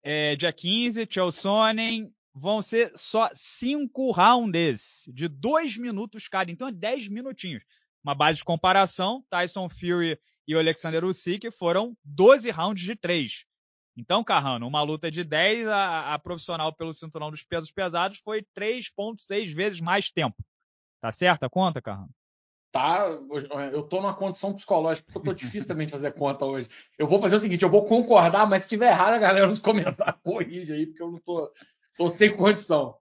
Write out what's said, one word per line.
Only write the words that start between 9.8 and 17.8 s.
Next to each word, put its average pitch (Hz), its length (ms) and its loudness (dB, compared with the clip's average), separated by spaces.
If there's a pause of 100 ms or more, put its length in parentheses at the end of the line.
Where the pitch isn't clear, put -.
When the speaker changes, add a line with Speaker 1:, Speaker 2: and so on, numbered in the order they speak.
Speaker 1:
e 156 80 -2
o - 20 4
Alexander 160 460 0
Usyk 190 480 -4
foram 190 520 -2
doze 214 460 6
rounds 180 320 -4
de 208 140 -6
três. 170 480 -4 (520)
Então, 180 280 -2
Carrano, 139 420 0
uma 151 160 -2
luta 156 260 -4
de 160 140 -8
dez, 190 460 0
a, 170 440 -2
a 147 60 -4
profissional 160 540 -6
pelo 165 200 -10
cinturão 151 380 -12
dos 151 140 -18
pesos 165 260 -6
pesados 185 480 -4